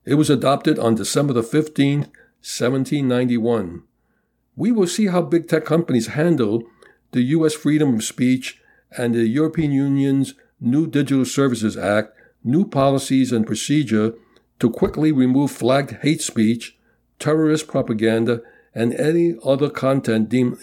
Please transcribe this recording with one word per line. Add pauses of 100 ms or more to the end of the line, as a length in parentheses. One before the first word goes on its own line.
It
was
adopted
on
December
the
fifteenth, (320)
seventeen
ninety-one. (720)
We
will
see
how
big
tech
companies
handle (480)
the
U
S
Freedom
of
Speech (380)
and
the
European
Union's (260)
new
Digital
Services
Act, (280)
new
policies
and
procedure (460)
to
quickly
remove
flagged
hate
speech, (440)
terrorist
propaganda, (320)
and
any
other
content
deemed